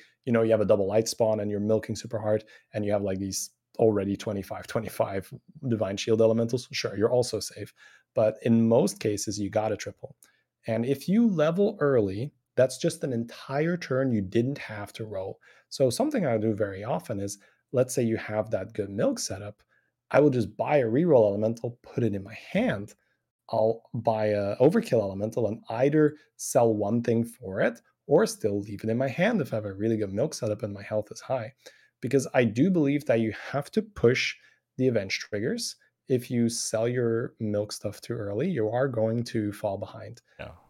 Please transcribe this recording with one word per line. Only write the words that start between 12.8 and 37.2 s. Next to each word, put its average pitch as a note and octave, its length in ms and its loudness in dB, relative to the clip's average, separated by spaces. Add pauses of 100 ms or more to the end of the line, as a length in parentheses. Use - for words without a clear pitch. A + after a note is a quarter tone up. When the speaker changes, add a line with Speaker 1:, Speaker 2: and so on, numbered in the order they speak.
Speaker 1:
an C3+ 100 -2
entire C#3 640 -4
turn C3+ 360 0
you G#2+ 80 2
didn't A#2+ 380 0
have G#2 340 -12
to A2+ 120 -10
roll. G2 360 -10 (300)
So C3 200 2
something C4 340 0
I A#2 140 2
do G#2+ 160 2
very G2 300 -4
often B2+ 340 -4
is, G2 200 -8 (340)
let's B2 200 2
say B2+ 120 0
you A2 120 0
have G#2+ 340 -4
that F#2+ 240 -6
good G2 160 -6
milk F3 280 -2
setup, G2+ 420 -10 (520)
I - 80 8
will D3 100 8
just A#2 260 -2
buy C3+ 200 0
a C3 100 4
reroll B2+ 400 6
elemental, A2 560 -2
put - 220 -4
it G#2 100 2
in G2 80 -6
my - 140 -16 (160)
hand. D#3+ 420 -2 (540)
I'll A2+ 340 0 (100)
buy A2 340 0
a G#2 320 0
overkill D3 420 4
elemental G#2 480 -2
and A2+ 200 -6
either D3 460 4 (220)
sell A#2+ 360 2
one G#2+ 300 0
thing A#2 220 2
for G#2 360 -8
it - 200 -2 (260)
or E3+ 200 4
still G2+ 340 -2
leave G2+ 220 -10
it A2 80 -2
in A2+ 80 0
my C3+ 100 0
hand F#3+ 320 0
if C3 120 -4
I A#2+ 40 -4
have G#2+ 80 -4
a G2+ 80 -6
really G#2+ 240 0
good G#2 160 -4
milk B2 220 -2
setup A2 300 -4
and G2+ 100 -8
my G2+ 80 -14
health G#2+ 300 -4
is - 80 -16
high. A#2+ 320 -6 (480)
Because B2+ 340 0
I C3 80 6
do A#2+ 260 4
believe D3 380 2
that A#2 140 2
you A2 120 0 (200)
have C#3+ 180 -6
to G#3+ 120 -2
push - 520 2 (440)
the B2+ 100 2
avenge G2+ 320 -2
triggers. C#3+ 560 -6 (320)
If B2+ 200 0
you A#2+ 200 2
sell A#2 400 -2
your A#2 500 -2